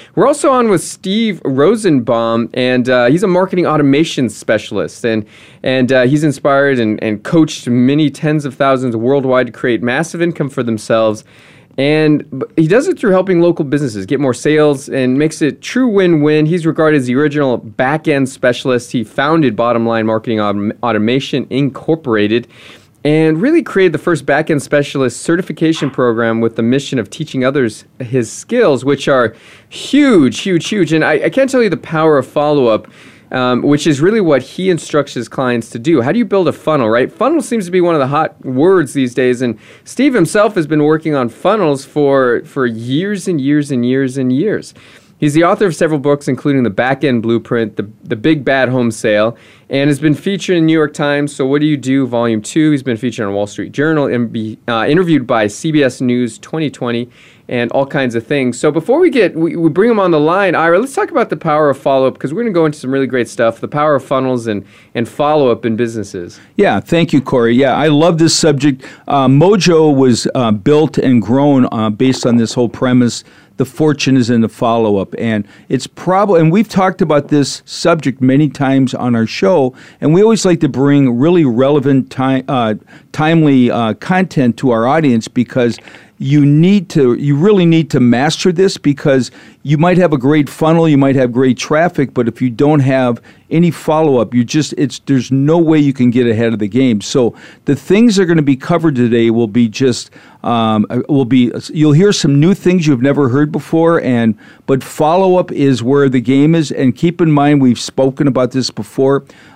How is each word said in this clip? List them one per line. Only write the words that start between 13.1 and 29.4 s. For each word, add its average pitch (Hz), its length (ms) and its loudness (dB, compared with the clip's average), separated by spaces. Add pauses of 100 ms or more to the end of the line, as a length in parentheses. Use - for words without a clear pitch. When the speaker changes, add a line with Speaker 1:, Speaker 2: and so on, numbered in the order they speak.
Speaker 1:
local 170 240 0
businesses 127 400 -4
get 135 140 -4
more 131 160 -2
sales 151 520 0
and 127 300 -2
makes 151 240 -2
it 147 220 -2
true 254 240 -2
win-win. 156 580 2
He's 165 220 -2
regarded 156 300 2
as 127 100 -2
the 123 80 0
original 143 420 0
back-end 135 720 -2
specialist. 123 600 -2
He 120 120 -4
founded 143 520 0
Bottom 117 280 0
Line 113 220 0
Marketing 110 320 -2
Autom-, 104 460 -2
Automation 120 640 -2
Incorporated 123 1000 -2 (560)
and 156 360 2
really 294 220 0
created 185 320 0
the 147 60 -4
first 151 260 -2
back-end 151 380 0
specialist 143 580 -2
certification 165 680 -2
program 117 500 0
with 117 140 -2
the 117 80 -2
mission 135 340 -2
of 104 100 -4
teaching 135 380 -6
others 131 400 -2 (140)
his 120 320 -4
skills, 180 520 0
which 139 240 -2
are 123 280 0 (340)